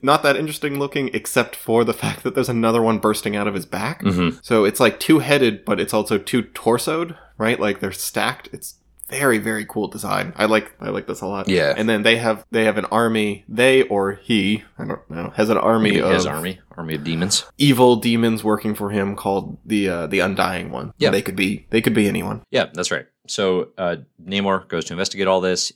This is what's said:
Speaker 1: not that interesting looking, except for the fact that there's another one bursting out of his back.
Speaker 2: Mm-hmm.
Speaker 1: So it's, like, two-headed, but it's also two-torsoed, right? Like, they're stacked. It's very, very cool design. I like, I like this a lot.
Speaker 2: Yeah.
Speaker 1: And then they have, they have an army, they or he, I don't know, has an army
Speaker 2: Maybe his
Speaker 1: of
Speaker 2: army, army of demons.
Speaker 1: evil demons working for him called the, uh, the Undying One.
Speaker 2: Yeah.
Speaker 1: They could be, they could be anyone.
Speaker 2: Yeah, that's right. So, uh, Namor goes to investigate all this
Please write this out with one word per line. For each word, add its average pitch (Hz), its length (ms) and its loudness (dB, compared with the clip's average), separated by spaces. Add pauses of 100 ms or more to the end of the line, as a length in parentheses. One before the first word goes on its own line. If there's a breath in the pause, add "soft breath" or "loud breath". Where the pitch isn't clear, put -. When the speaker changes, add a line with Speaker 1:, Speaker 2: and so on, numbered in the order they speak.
Speaker 1:
not 147 220 4
that 139 140 4
interesting 147 420 -4
looking, 139 340 -2
except - 420 -2
for 117 280 2
the 113 100 -2
fact - 300 -6
that 127 120 -4
there's 127 140 0
another 113 320 2
one 113 180 2
bursting 107 360 0
out 104 120 -2
of 101 80 -4
his 90 100 -6
back. 104 380 -6
Speaker 2:
Mm-hmm. 87 380 0
Speaker 1:
So 110 220 2
it's, 104 160 2
like, 117 200 4
two-headed, 135 680 2
but 101 140 0
it's 95 140 -4
also 107 240 0
two-torsoed, 135 1000 -2 (200 loud breath)
right? 113 220 0
Like, 143 200 -2
they're 95 120 -4
stacked. - 600 -4
It's - 220 -16 (340)
very, 131 300 2
very 107 260 -4
cool 104 240 -4
design. 98 480 -4
I 104 80 0
like, 107 340 2
I - 80 -10
like 98 180 -6
this - 140 -8
a - 80 -8
lot. 98 220 -6
Speaker 2:
Yeah. 85 260 2
Speaker 1:
And 110 140 0
then 107 140 0
they 113 120 6
have, 117 360 0
they 113 120 2
have 107 140 2
an 98 80 -2
army, 107 640 0
they 131 340 6
or 98 300 0
he, 104 500 0 (160)
I - 60 -10
don't - 260 -10
know, - 240 -8
has 107 140 2
an 107 80 4
army 110 420 4
Speaker 2:
Maybe - 140 2
his - 120 2
Speaker 1:
of 73 60 -4
Speaker 2:
army, 85 300 -6 (160)
army 80 180 -6
of 73 80 -6
demons. 82 400 -2 (140)
Speaker 1:
evil 127 400 6
demons 117 440 2
working 107 320 0
for 104 160 -6
him 98 280 -2
called - 480 -2
the, 104 240 0
uh, 85 180 -4
the 92 140 0
Undying 90 500 -2
One. 64 260 -10
Speaker 2:
Yeah. 147 120 2
Speaker 1:
They 98 120 2
could 92 140 -6
be, 95 360 -2
they 113 100 2
could 113 120 2
be 107 140 4
anyone. 98 440 -4
Speaker 2:
Yeah, 107 220 0
that's 87 160 -4
right. 71 160 -6 (220)
So, 92 500 -2
uh, 87 200 -4 (280)
Namor 98 440 -2
goes 82 160 -6
to - 80 -12
investigate 95 340 -4
all 95 140 4
this 92 340 -2